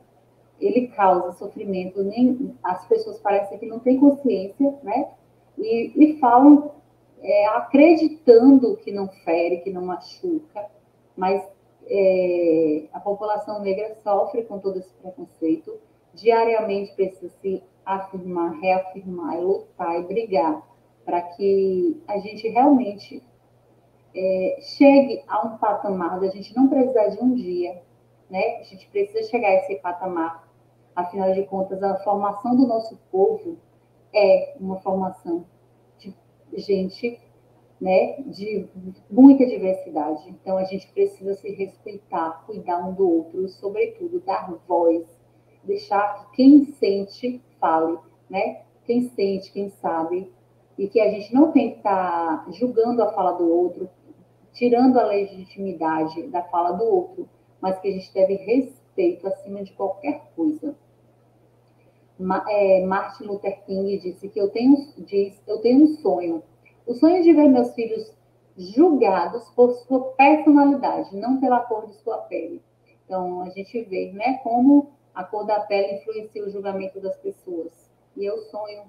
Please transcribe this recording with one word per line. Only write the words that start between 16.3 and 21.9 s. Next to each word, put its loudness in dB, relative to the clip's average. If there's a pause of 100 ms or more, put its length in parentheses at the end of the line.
precisa -6 (100)
se -6 (220)
afirmar, -6
reafirmar, -4
lutar -4
e -6
brigar -2 (420)
para -4
que -2